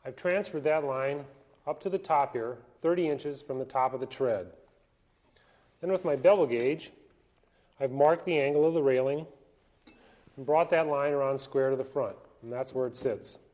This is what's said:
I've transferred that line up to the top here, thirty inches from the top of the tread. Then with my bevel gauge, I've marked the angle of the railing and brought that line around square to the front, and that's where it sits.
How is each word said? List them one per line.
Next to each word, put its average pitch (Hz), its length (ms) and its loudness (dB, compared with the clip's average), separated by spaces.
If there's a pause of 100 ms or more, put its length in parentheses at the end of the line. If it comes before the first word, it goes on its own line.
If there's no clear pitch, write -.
I've 131 100 -14
transferred 175 480 -2
that 151 200 2
line 139 380 -4 (440)
up 151 140 -6
to 190 100 -6
the 185 80 -4
top 143 340 0
here, 120 240 -6 (220)
thirty 170 320 0
inches 143 320 -6
from 131 160 -8
the 131 80 -6
top 131 260 0
of 127 80 -6
the 127 60 -4
tread. 117 400 -2 (1400)
Then 180 100 -2
with 185 100 -2
my 151 140 0
bevel 170 300 6
gauge, 123 460 -2 (880)
I've 135 140 -2
marked 151 320 4
the 165 140 0
angle 147 260 2
of 165 80 2
the 165 100 0
railing 135 440 2 (1080)
and 135 100 -10
brought 160 240 4
that 160 160 4
line 143 260 0
around 139 260 0
square 135 300 0
to 135 80 0
the 131 80 -4
front, 127 320 -4 (260)
and 117 80 -14
that's 127 240 -8
where 127 120 -2
it 120 100 -8
sits. - 420 -6 (160)